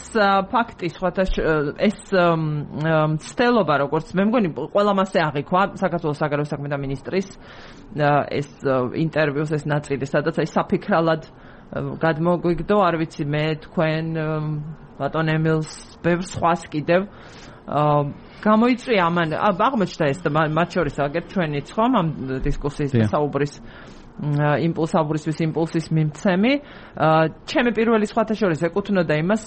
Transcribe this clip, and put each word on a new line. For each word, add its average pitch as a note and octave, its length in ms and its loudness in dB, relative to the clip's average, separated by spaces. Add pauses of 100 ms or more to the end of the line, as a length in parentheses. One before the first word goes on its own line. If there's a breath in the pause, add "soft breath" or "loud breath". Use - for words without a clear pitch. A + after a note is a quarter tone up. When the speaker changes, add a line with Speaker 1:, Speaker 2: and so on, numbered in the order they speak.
(140)
Speaker 1:
ა, G#3 140 4 (180)
ფაქტი, A#3 420 -4
სხვათა F3+ 380 -2
შ-, - 180 -2 (300)
ეს, - 260 0 (100)
ა, F#3 140 4
ა, D#3 840 0
მცდელობა, E3 720 2
როგორც C#3+ 340 -2
მე F#3 120 2
მგონი, A3 260 2 (100)
ყველამ G3+ 420 2
ასე F#3+ 160 0
აღიქვა, D#3+ 440 2 (100)
საქართველოს E3 500 -2
საგარეო D3 240 0
საქმეთა C#3+ 320 -4
მინისტრის, C#3 500 -4 (680 loud breath)
ა, D3 160 2 (160)
ეს, - 240 -4 (100)
ა, C3+ 160 2 (160)
ინტერვიუს, D3+ 580 0
ეს D3+ 160 -4
ნაწილი, C#3+ 400 -2
სადაც D#3+ 320 0
აი D#3 80 0
საფიქრალად, E3 800 0
ა, - 560 -12 (140)
გადმოგვიგდო, E3+ 840 0
არ E3+ 240 2
ვიცი, D#3 240 -6
მე, D3+ 180 0 (140)
თქვენ, D#3+ 540 -2
ა, D#3 140 -2 (680)
ბატონ D#3 400 -2
ემილს, D#3 360 0 (260)
ბევრ E3+ 260 0
სხვას - 480 -2
კიდევ, E3+ 380 0 (560 loud breath)
ა, - 180 0 (540)
გამოიწვია A3 640 2
ამან, E3+ 320 2
ა, G#3 160 2
აღმოჩნდა G3 560 0
ეს C#3 160 -2
და D3+ 80 0
მა-, D#3 160 2
მათ E3 320 0
შორის, D3 160 -2
აგერ D3 320 -2
ჩვენიც, D3+ 400 -2
ხომ, A#3 240 0
ამ G3 160 2 (300)
დისკუსიის C#3+ 580 -2
და A2+ 80 6
Speaker 2:
დიახ. G#2 80 0
Speaker 1:
საუბრის, C#3+ 480 0 (600 loud breath)
მ, D3 180 -2 (220)
იმპულს, D#3+ 340 0
საუბრისთვის D#3 460 0
იმპულსის D#3+ 500 -2
მიმცემი. F3 640 2 (400 loud breath)
ა, - 140 2 (340)
ჩემი A#3+ 320 0
პირველი A3 320 2
სხვათა A3 320 0
შორის E3+ 240 0
ეკუთვნოდა E3+ 560 0
იმას, F#3+ 300 0